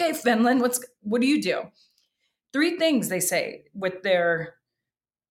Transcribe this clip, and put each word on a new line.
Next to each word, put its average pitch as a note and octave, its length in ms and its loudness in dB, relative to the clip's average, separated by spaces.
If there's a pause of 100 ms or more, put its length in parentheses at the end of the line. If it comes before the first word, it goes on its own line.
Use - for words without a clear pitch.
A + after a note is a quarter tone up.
"Okay, E4 120 0
Finland, A#3+ 500 2
what's, B3 220 -2 (160)
what A3 200 -2
do B3 60 2
you D4+ 160 2
do?" F3+ 200 -2 (920)
Three E4+ 260 0
things D4+ 300 2
they F3+ 120 -2
say - 440 -4 (100)
with F#3 280 -6
their, E3+ 520 0 (760)